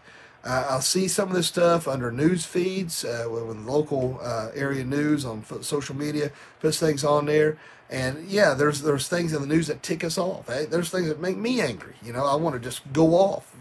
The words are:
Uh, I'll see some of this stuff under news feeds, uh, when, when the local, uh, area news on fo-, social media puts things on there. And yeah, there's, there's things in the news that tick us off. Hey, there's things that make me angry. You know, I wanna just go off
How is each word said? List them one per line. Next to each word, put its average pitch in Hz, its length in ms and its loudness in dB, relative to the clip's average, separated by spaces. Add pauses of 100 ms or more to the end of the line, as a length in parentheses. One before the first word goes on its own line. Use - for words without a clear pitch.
(440)
Uh, 127 260 0
I'll 131 120 0
see 185 260 2
some 190 220 0
of 185 60 0
this 170 120 2
stuff 170 400 4
under 127 240 -2
news 160 340 4
feeds, 180 600 -2
uh, 117 220 -4
when, 113 200 -4
when 107 180 -10
the 120 60 -8
local, 135 500 0
uh, 113 340 -4
area 139 280 -2
news 143 420 0
on 110 160 -8
fo-, 110 200 -12
social 143 340 -4
media 147 360 -4 (280)
puts 156 200 2
things 151 240 2
on 147 220 4
there. 151 320 4 (320)
And 131 380 -4
yeah, 196 260 2
there's, 143 280 2
there's 143 260 0
things 170 260 -2
in 147 80 -2
the 139 60 -6
news 156 200 2
that - 140 -8
tick 165 220 -4
us 165 140 -4
off. 185 300 -4
Hey, 135 180 -4
there's 165 240 -2
things 180 180 -2
that 151 140 -4
make 185 160 -2
me 233 240 0
angry. 117 420 -6
You 117 100 -12
know, 131 120 -2
I 139 100 2
wanna 151 240 0
just 127 340 -10
go 160 220 6
off 196 460 2